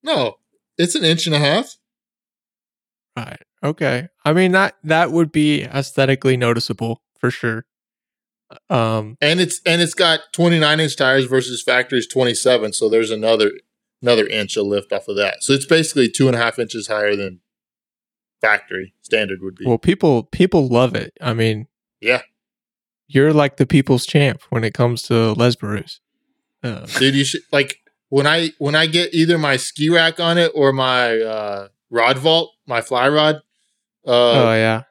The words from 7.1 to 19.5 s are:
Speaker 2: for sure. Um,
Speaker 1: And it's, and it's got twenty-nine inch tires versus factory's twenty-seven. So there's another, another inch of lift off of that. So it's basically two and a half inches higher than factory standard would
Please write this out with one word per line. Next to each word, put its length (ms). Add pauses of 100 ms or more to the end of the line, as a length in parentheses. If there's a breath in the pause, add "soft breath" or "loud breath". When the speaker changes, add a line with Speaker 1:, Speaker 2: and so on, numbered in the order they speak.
Speaker 2:
for 120
sure. 340 (1040)
Um, 500
Speaker 1:
And 200
it's, 260
and 160
it's 120
got 260 (120)
twenty-nine 480
inch 160
tires 300
versus 360
factory's 440
twenty-seven. 680
So 160
there's 220
another, 400 (500)
another 260
inch 300
of 100
lift 260
off 160
of 80
that. 260
So 100
it's 140
basically 440
two 180
and 80
a 20
half 200
inches 280
higher 280
than 260 (1000)
factory 640
standard 400
would 140